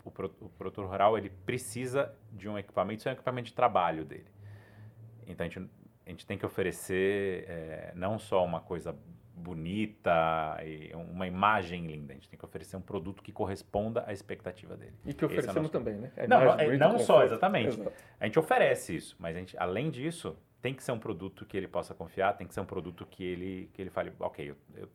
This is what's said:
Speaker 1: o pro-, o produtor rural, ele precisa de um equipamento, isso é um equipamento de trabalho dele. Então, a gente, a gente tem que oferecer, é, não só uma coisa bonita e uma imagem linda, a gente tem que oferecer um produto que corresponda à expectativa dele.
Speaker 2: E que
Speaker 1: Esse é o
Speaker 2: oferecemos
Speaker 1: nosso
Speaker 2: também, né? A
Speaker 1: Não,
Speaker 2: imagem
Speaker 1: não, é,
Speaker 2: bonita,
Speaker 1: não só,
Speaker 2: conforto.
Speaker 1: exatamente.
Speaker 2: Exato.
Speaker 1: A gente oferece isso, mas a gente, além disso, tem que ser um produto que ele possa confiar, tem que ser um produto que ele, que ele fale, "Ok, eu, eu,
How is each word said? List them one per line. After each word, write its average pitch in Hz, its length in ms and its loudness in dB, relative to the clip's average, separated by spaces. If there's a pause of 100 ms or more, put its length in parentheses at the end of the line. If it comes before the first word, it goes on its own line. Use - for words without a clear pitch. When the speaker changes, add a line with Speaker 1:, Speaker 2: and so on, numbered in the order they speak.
Speaker 1:
o - 60 -14
pro-, - 280 -8
o 95 120 -18
produtor 98 360 -8
rural, 98 300 6
ele 101 140 -2 (160)
precisa 127 680 -2 (160)
de 98 160 -14
um 104 120 -4
equipamento, 98 420 -2
isso - 80 -2
é - 40 -2
um - 20 -4
equipamento 123 340 -6
de - 60 -18
trabalho 87 500 2
dele. - 220 -14 (1000)
Então, 87 200 -6
a - 20 -4
gente, 90 220 -10 (360)
a 92 40 -18
gente 90 160 -16
tem 101 100 -6
que - 80 -6
oferecer, 95 1040 0
é, 80 460 -10
não 95 240 -2
só 95 260 4
uma 85 160 -2
coisa 80 360 -8 (580)
bonita 82 1120 0
e 78 300 -12
uma 85 320 -8
imagem 90 600 2
linda, 76 260 -10
a - 40 -14
gente - 120 -20
tem - 100 -20
que - 60 -14
oferecer - 320 -12
um 92 40 -6
produto 95 420 -8
que - 100 -16
corresponda 104 720 -2
à 107 60 -8
expectativa 90 640 -10
dele. - 180 -18 (100)
Speaker 2:
E 139 100 -6
que - 100 -2
Speaker 1:
Esse - 0 -
é - 20 2
o - 20 2
Speaker 2:
oferecemos - 280 0
Speaker 1:
nosso 156 160 0
Speaker 2:
também, 117 240 -2
né? 117 200 -10
A - 100 -2
Speaker 1:
Não, 233 160 8
Speaker 2:
imagem 131 40 10 (100)
Speaker 1:
não, - 40 2
é, 156 60 6
Speaker 2:
bonita, 143 220 6
Speaker 1:
não 226 100 6
só, 208 160 6
Speaker 2:
conforto. 139 180 12
Speaker 1:
exatamente. 131 480 2
Speaker 2:
Exato. 101 120 -6 (260)
Speaker 1:
A 104 60 -6
gente 107 140 4
oferece 156 580 4
isso, - 220 -10
mas 85 180 -6
a - 20 -6
gente, 92 200 -12
além 101 320 0
disso, 127 460 -8 (240)
tem 135 140 -4
que 135 80 -16
ser 135 100 -4
um 113 60 -2
produto 95 480 -8
que - 100 -8
ele 92 120 -4
possa - 260 -6
confiar, 95 420 0
tem 90 100 -12
que 85 80 -18
ser 107 60 -6
um 92 60 -6
produto 90 400 -8
que - 180 -12
ele, 90 480 -8
que - 80 -16
ele 90 100 -10
fale, 90 280 -6
"Ok, 80 320 -8
eu, 71 60 -16 (180)
eu, 101 200 -16